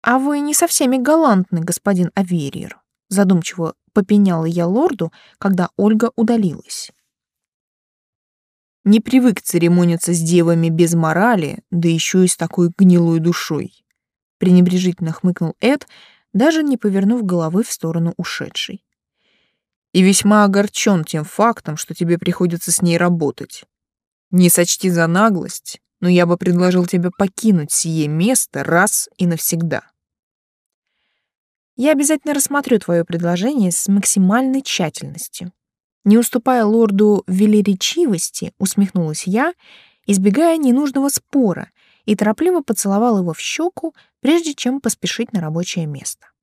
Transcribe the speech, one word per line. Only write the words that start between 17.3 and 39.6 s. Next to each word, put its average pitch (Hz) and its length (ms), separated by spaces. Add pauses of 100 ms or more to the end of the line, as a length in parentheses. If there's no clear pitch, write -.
в - 60
сторону 165 460
ушедшей. - 680 (1120)
«И 185 80
весьма 202 440
огорчен 196 600
тем 156 200
фактом, 202 520
что - 160
тебе 170 260
приходится 175 540
с - 80
ней 170 160
работать. 170 680 (680)
Не 180 180
сочти 175 400
за 170 180
наглость, 185 760 (180)
но 180 80
я 180 160
бы 175 140
предложил 180 480
тебе 175 240
покинуть 190 640
сие 160 360
место 165 560
раз 175 540
и 185 80
навсегда». 165 560 (1900)
«Я 277 160
обязательно 294 400
рассмотрю 277 460
твое 170 260
предложение 175 640
с - 160
максимальной 208 760
тщательностью». 160 880 (520)
Не 208 120
уступая 240 480
лорду 208 600
в 185 60
велеречивости, 208 1300
усмехнулась 185 680
я, 247 260 (540)